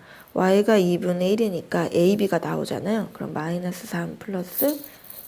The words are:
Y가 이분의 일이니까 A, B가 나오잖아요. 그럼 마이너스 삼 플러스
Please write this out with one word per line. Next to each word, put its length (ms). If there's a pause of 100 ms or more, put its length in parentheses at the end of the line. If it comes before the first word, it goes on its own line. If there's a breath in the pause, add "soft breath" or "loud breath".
(320 loud breath)
Y가 460
이분의 540
일이니까 600
A, 240
B가 220
나오잖아요. 760
그럼 200
마이너스 540
삼 320
플러스 640 (460 loud breath)